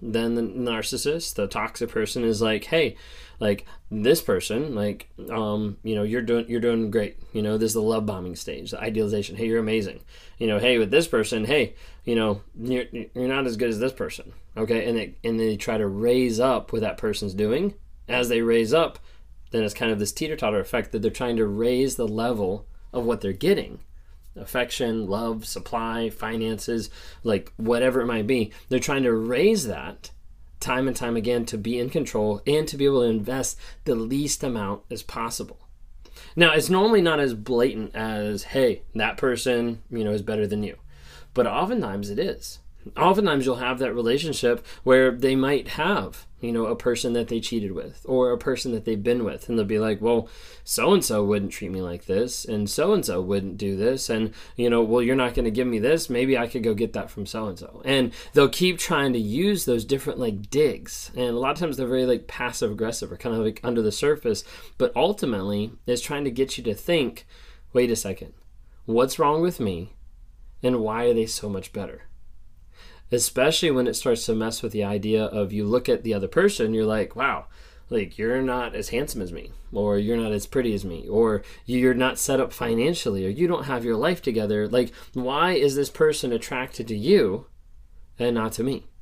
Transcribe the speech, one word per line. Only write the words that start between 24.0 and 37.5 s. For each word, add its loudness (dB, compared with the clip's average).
Affection, -2
love, -2
supply, -4
finances, -4
like, 0
whatever 2
it 0
might 0
be. 2
They're 2
trying 0
to 4
raise 4
that -10
time 0
and 0
time -2
again 0
to -6
be -2
in -2
control 0
and 2
to -8
be 2
able 6
to 4
invest -2
the 2
least -2
amount -4
as -10
possible. -8
Now, 6
it's 4
normally 6
not 4
as 2
blatant 0